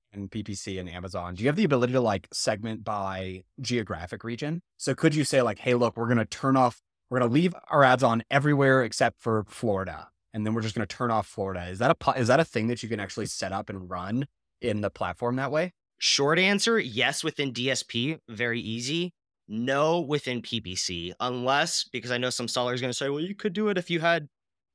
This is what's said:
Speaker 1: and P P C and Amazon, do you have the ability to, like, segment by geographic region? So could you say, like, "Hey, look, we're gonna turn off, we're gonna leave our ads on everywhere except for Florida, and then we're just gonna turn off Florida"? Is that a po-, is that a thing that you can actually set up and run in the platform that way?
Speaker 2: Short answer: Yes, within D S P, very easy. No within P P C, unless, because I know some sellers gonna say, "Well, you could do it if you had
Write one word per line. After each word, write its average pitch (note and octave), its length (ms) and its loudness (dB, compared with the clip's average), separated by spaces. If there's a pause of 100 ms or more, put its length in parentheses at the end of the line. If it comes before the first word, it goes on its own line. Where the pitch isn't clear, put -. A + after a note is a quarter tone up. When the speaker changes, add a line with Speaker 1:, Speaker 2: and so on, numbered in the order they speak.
(140)
Speaker 1:
and G2+ 160 -10
P G#2+ 140 -8
P G#2 100 -8
C F#2+ 240 -8
and F2+ 100 -8
Amazon, F2+ 460 -8
do F#2 100 -8
you C3 60 4
have D3 60 2
the G#3+ 80 2
ability B2+ 300 2
to, C3 80 4
like, G#2 300 0
segment A2 520 -4
by F#2+ 600 -6 (160)
geographic A2 640 -4
region? D3 380 -6 (160)
So - 160 -2
could D3+ 220 2
you D3+ 80 2
say, C3 180 2
like, A2 180 0
"Hey, B2 140 2
look, A#2+ 240 2
we're A#2 120 -2
gonna A#2 160 4
turn C3+ 300 0
off, B2+ 260 4 (280)
we're B2+ 100 0
gonna A#2+ 120 4
leave E3+ 240 4 (140)
our D3 140 8
ads B2+ 200 8
on A2+ 260 4
everywhere C#3 540 4
except A#2 380 0
for A2 260 0
Florida, F#2+ 640 -4 (240)
and G#2+ 120 -4
then A2 80 0
we're A2+ 80 -2
just A2 140 -4
gonna A2 100 0
turn A#2+ 240 -4
off A2 160 2
Florida"? F#2+ 420 -6
Is F#2+ 120 -8
that B2 100 4
a E3 60 6
po-, - 160 0
is B2 160 2
that B2+ 120 6
a E3 60 4
thing A2 220 -2
that A#2+ 160 -4
you A2 60 -10
can A2 100 -4
actually G2+ 260 -6
set G2 260 -6
up G2+ 180 -6
and F#2+ 200 -10
run F#2+ 380 -4 (340)
in G#2+ 200 -2
the G2+ 100 -2
platform A#2+ 460 -4
that C3+ 140 -4
way? D#3+ 220 -2 (240)
Speaker 2:
Short D3 400 4
answer: G3+ 400 4
Yes, B2+ 460 0
within C#3+ 300 -4
D B2 180 -2
S B2 100 -2
P, C3 360 -4 (120)
very A#2 300 -2
easy. B2 540 -4 (340)
No C#3 520 0
within C3+ 440 -2
P A2+ 180 -4
P F#2 140 -8
C, F2 440 -6
unless, B2+ 720 0
because B2 200 -6
I B2 80 0
know B2+ 100 -2
some A#2+ 200 -4
sellers B2 320 -2
gonna B2 120 -4
say, C#3 160 -4
"Well, D3 120 -4
you F#3+ 120 -6
could G3+ 200 -4
do G#3+ 160 0
it F#3+ 100 0
if F3 100 -10
you E3+ 120 0
had E3 260 2 (480)